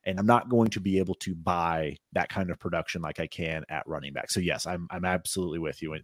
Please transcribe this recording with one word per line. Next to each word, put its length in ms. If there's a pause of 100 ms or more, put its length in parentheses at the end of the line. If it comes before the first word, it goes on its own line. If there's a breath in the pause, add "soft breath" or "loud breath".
and 140
I'm 80
not 200
going 220
to 100
be 200
able 160
to 180
buy 640 (160)
that 160
kind 220
of 80
production 420
like 180
I 60
can 420
at 200
running 260
back. 160
So 100
yes, 280
I'm, 240
I'm 140
absolutely 520
with 240
you 220